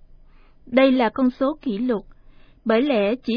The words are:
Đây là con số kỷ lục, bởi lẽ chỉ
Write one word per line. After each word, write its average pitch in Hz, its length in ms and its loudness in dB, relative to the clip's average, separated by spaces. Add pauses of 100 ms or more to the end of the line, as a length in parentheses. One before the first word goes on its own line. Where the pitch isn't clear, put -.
(680)
Đây 262 260 4
là 254 160 0
con 254 220 -2
số 277 320 -4
kỷ 208 160 -4
lục, 240 280 -4 (580)
bởi 226 180 2
lẽ 226 320 0
chỉ 233 220 -6